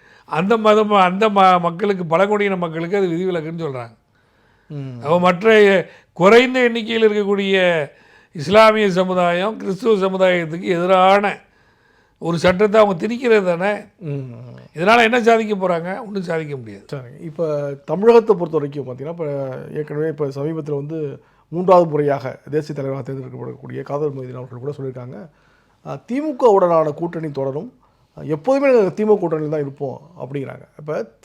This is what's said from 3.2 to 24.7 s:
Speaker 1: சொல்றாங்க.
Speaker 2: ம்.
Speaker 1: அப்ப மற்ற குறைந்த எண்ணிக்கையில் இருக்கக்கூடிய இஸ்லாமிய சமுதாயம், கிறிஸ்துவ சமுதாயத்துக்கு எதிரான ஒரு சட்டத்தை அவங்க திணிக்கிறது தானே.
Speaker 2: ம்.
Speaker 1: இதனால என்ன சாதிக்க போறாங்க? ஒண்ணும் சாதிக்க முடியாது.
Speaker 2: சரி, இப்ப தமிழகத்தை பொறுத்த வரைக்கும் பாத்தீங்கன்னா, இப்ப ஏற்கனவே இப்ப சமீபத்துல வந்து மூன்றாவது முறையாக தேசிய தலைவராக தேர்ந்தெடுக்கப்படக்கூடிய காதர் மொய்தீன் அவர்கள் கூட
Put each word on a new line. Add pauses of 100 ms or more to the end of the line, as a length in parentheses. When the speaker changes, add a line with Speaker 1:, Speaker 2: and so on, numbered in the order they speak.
Speaker 1:
சொல்றாங்க. (720)
Speaker 2:
ம்.
Speaker 1:
அப்ப
மற்ற (260)
குறைந்த
எண்ணிக்கையில்
இருக்கக்கூடிய (460)
இஸ்லாமிய
சமுதாயம்,
கிறிஸ்துவ
சமுதாயத்துக்கு
எதிரான (800)
ஒரு
சட்டத்தை
அவங்க
திணிக்கிறது
தானே. (200)
Speaker 2:
ம். (420)
Speaker 1:
இதனால
என்ன
சாதிக்க
போறாங்க?
ஒண்ணும்
சாதிக்க
முடியாது.
Speaker 2:
சரி, (120)
இப்ப (140)
தமிழகத்தை
பொறுத்த
வரைக்கும்
பாத்தீங்கன்னா,
இப்ப (220)
ஏற்கனவே
இப்ப
சமீபத்துல
வந்து (260)
மூன்றாவது
முறையாக (100)
தேசிய
தலைவராக
தேர்ந்தெடுக்கப்படக்கூடிய
காதர்
மொய்தீன்
அவர்கள்
கூட